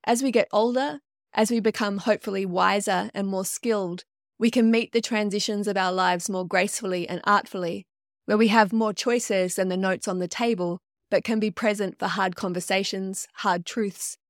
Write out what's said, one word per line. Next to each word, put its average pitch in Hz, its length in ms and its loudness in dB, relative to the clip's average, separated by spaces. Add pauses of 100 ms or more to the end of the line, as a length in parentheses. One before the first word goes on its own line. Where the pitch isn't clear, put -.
As 240 180 2
we 269 80 2
get 226 220 4
older, 247 480 0 (340)
as 214 160 2
we 233 100 2
become 202 380 0
hopefully 196 480 0
wiser 190 640 2
and 196 140 -4
more 190 180 -2
skilled, 190 600 -2 (340)
we 226 120 4
can 226 200 4
meet 226 220 2
the 226 100 2
transitions 208 680 -2
of 202 80 -2
our 185 160 0
lives 185 380 0
more 185 160 -4
gracefully 185 600 -2
and 175 180 -6
artfully, 190 600 0 (400)
where 208 120 2
we 226 100 6
have 214 240 6
more 220 200 0
choices 196 600 0
than 190 140 0
the 185 80 0
notes 190 320 -2
on 185 100 -4
the 180 100 -2
table, 180 520 -2 (300)
but 196 140 2
can 220 140 0
be 214 120 0
present 208 480 -2
for 196 100 -4
hard 185 280 -2
conversations, 190 1000 -4
hard 180 320 -2
truths - 500 -6 (140)